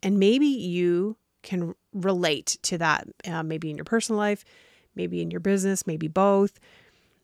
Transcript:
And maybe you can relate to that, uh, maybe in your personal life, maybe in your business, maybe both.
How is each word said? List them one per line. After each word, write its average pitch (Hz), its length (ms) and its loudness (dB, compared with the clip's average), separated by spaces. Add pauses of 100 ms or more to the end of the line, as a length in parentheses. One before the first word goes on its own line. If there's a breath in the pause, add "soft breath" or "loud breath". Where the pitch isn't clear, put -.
And 202 160 2
maybe 233 280 6
you 180 680 0 (260)
can 170 320 -4 (180)
relate 175 680 -2
to - 160 -4
that, 160 300 0 (180)
uh, 170 160 -4
maybe 160 260 -6
in 151 80 -8
your 147 80 -8
personal 220 340 0
life, 208 260 -2 (500 soft breath)
maybe 175 260 -4
in 165 100 -4
your 175 100 -6
business, 190 460 0
maybe 156 220 -4
both. 196 520 2 (640 soft breath)